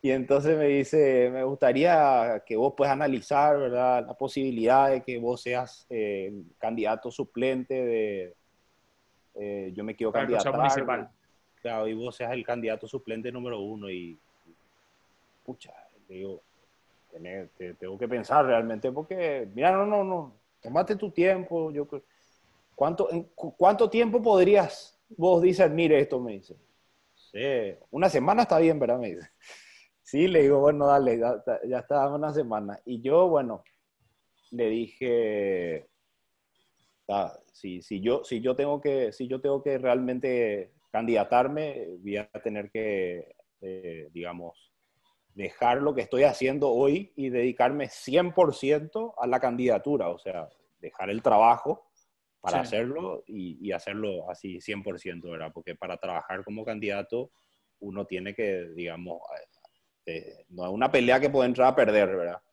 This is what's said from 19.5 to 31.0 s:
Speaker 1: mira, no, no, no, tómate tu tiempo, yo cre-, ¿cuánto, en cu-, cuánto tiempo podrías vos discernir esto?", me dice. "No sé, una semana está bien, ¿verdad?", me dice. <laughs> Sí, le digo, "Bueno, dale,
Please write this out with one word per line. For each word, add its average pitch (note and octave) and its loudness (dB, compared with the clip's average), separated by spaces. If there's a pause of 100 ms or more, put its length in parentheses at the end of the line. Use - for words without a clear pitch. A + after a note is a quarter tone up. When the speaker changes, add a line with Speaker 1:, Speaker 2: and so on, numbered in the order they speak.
Speaker 1:
mira, D#3 2
no, G3 2
no, G#3 0
no, E3+ -6 (260)
tómate F3+ -2
tu G3+ -6
tiempo, F3 0
yo C#3+ -6
cre-, C#3+ -12 (720)
¿cuánto, E3 2
en E3+ -4 (120)
cu-, - -10
cuánto G#3 6
tiempo A3+ 2
podrías G3 4 (100)
vos E3+ 4
discernir E3+ 4
esto?", C#3 4
me A#2+ -8
dice. G2 -16
"No - -20
sé, A2+ -4 (120)
una F3 2
semana F#3+ 2
está E3 4
bien, D#3+ 4
¿verdad?", B2 2
me G2+ -6
dice. F2 -18 (100)
<laughs> - - (680)
Sí, D#3 2
le E3 6
digo, C#3 6
"Bueno, C#3+ 4
dale, C3+ 4